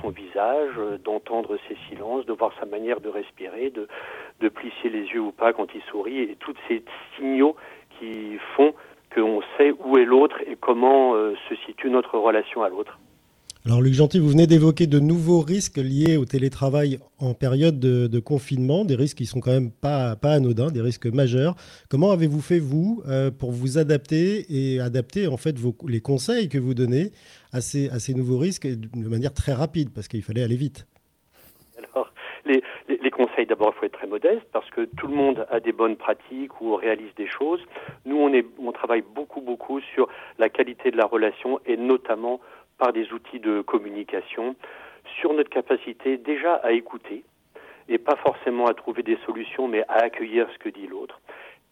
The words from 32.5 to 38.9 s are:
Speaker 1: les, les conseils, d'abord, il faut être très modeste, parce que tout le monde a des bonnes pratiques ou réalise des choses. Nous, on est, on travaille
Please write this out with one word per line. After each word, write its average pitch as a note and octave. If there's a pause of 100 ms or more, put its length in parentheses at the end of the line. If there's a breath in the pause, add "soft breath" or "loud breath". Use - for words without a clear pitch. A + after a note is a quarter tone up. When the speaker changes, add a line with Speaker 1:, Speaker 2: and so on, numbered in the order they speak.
Speaker 1:
les, C3
les -
conseils, A#2+
d'abord, G#2
il -
faut G#2+
être -
très -
modeste, D3
parce -
que - (140)
tout -
le C#3
monde C3+
a -
des A2+
bonnes A2
pratiques C3
ou A2+
réalise G#2+
des G2+
choses. D#3+ (460 loud breath)
Nous, C3+
on D3
est, B2+ (140)
on A#2+
travaille A#2 (120)